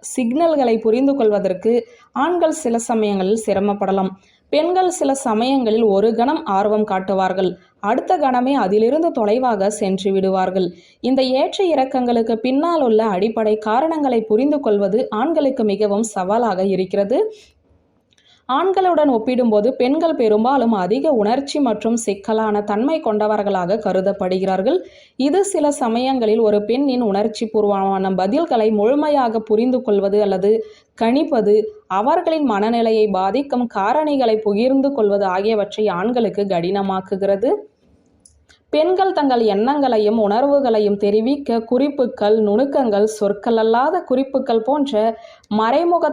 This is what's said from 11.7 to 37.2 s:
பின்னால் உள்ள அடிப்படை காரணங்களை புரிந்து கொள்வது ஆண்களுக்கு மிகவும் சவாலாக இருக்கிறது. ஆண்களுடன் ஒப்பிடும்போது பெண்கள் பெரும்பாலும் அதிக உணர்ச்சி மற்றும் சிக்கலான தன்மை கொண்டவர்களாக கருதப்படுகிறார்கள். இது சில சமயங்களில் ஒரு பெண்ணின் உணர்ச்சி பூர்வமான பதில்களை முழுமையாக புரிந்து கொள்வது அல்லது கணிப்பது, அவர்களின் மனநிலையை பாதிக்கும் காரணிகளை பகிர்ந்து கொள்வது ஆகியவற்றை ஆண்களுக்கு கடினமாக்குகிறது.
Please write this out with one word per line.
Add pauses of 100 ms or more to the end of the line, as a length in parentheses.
பின்னால்
உள்ள
அடிப்படை
காரணங்களை
புரிந்து
கொள்வது (120)
ஆண்களுக்கு
மிகவும்
சவாலாக
இருக்கிறது. (1300)
ஆண்களுடன்
ஒப்பிடும்போது
பெண்கள்
பெரும்பாலும்
அதிக
உணர்ச்சி
மற்றும்
சிக்கலான
தன்மை
கொண்டவர்களாக
கருதப்படுகிறார்கள். (400)
இது
சில
சமயங்களில்
ஒரு
பெண்ணின்
உணர்ச்சி
பூர்வமான
பதில்களை
முழுமையாக
புரிந்து
கொள்வது
அல்லது (460)
கணிப்பது, (360)
அவர்களின்
மனநிலையை
பாதிக்கும்
காரணிகளை
பகிர்ந்து
கொள்வது
ஆகியவற்றை
ஆண்களுக்கு
கடினமாக்குகிறது. (1200)